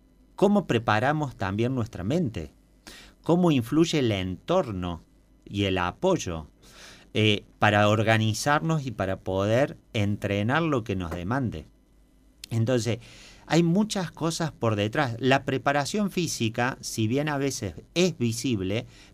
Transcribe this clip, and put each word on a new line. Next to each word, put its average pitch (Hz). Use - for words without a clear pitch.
¿cómo 202
preparamos 123
también 107
nuestra 107
mente? 110
¿Cómo 170
influye 147
el 120
entorno 92
y 101
el 95
apoyo, 90
eh, 107
para 104
organizarnos 110
y 120
para 95
poder 107
entrenar 104
lo 143
que 101
nos 87
demande? 87
Entonces, 113
hay 160
muchas 185
cosas 165
por 110
detrás. 113
La 135
preparación 143
física, 127
si -
bien 139
a 143
veces 135
es 175
visible, 113